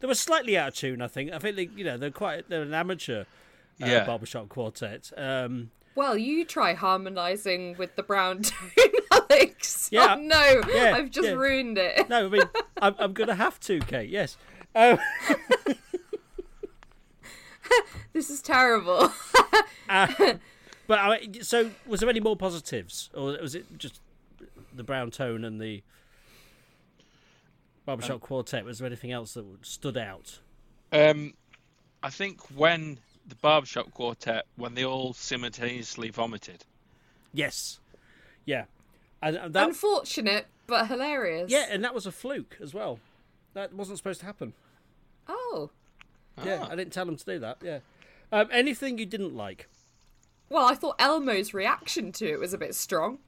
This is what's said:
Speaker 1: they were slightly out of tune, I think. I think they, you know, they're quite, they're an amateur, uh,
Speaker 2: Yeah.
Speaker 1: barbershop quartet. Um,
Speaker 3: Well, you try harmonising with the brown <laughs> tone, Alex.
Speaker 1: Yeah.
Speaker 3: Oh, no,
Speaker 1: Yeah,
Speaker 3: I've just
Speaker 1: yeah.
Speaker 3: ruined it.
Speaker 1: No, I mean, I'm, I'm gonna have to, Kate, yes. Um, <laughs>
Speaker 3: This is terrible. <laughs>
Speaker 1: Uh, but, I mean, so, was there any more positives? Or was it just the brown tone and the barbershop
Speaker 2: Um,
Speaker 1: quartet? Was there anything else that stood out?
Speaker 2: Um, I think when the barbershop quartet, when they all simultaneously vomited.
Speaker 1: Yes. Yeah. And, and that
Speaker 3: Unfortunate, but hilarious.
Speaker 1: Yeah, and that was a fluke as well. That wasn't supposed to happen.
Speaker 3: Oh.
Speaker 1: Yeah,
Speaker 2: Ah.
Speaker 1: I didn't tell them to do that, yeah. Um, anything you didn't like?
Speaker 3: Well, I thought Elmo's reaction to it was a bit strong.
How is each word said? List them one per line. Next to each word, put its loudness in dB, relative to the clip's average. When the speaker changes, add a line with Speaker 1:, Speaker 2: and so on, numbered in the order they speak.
Speaker 1:
they -6
were 0
slightly 0
out 0
of -10
tune, -6
I -6
think. -8
I -12
think -6
they, -4
you -10
know, -4
they're -6
quite, -8
they're -4
an -8
amateur, -4
uh, -4
Speaker 2:
Yeah. 4
Speaker 1:
barbershop -6
quartet. -10
Um, -6
Speaker 3:
Well, 0
you -2
try 0
harmonising -2
with -8
the -6
brown 0
<laughs> -
tone, -6
Alex. 4
Speaker 1:
Yeah. 8
Speaker 3:
Oh, -8
no, 6
Speaker 1:
Yeah, 6
Speaker 3:
I've -2
just 0
Speaker 1:
yeah. 0
Speaker 3:
ruined 0
it. 2
Speaker 1:
No, 2
I -4
mean, 6
I'm, 4
I'm 0
gonna 0
have 0
to, -2
Kate, -6
yes. -4
Um, 8
<laughs> -2
Speaker 3:
This -4
is -8
terrible. 4
<laughs> -14
Speaker 1:
Uh, 6
but, 6
I 2
mean, -14
so, 2
was -4
there 2
any 2
more 2
positives? -8
Or -6
was -10
it -16
just -14
the -14
brown -6
tone -6
and -10
the -10
barbershop -8
Speaker 2:
Um, -10
Speaker 1:
quartet? -8
Was -14
there -8
anything -10
else -12
that -14
stood -10
out? -12
Speaker 2:
Um, 6
I -8
think -8
when 2
the -20
barbershop 0
quartet, -6
when -10
they -2
all -4
simultaneously -8
vomited. -8
Speaker 1:
Yes. -8
Yeah. -6
And, -2
and -10
that 4
Speaker 3:
Unfortunate, -2
but 0
hilarious. -4
Speaker 1:
Yeah, 2
and -4
that -6
was -8
a -10
fluke -10
as -14
well. -8
That -10
wasn't -12
supposed -8
to -18
happen. -12
Speaker 3:
Oh. -8
Speaker 1:
Yeah, -4
Speaker 2:
Ah. -10
Speaker 1:
I -8
didn't -10
tell -8
them -8
to -20
do -8
that, -10
yeah. -10
Um, 2
anything 0
you -6
didn't -8
like? -12
Speaker 3:
Well, 2
I 6
thought -4
Elmo's 2
reaction -4
to -6
it -4
was -6
a -8
bit -8
strong. -2